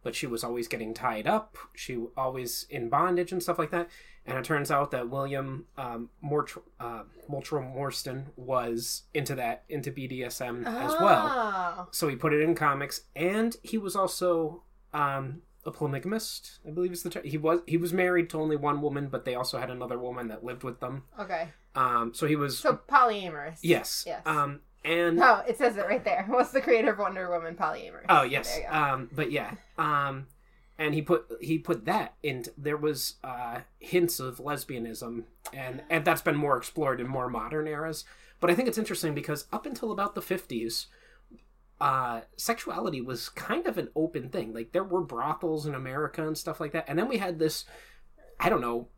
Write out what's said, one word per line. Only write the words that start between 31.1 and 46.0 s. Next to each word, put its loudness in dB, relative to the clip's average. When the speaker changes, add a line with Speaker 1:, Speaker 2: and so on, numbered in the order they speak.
Speaker 1:
he 0
put -2
that 0
into, -4
there -2
was, 0
uh, -8
hints 2
of -6
lesbianism, -6
and, -10
and 2
that's 4
been 4
more 4
explored 0
in -4
more -2
modern -4
eras. -6
But 4
I 8
think 4
it's 0
interesting 0
because -4
up -4
until -4
about -2
the -4
fifties, -4
uh, 2
sexuality -2
was -6
kind -4
of -2
an -4
open -2
thing. -4
Like, -8
there 2
were 0
brothels -2
in -4
America -4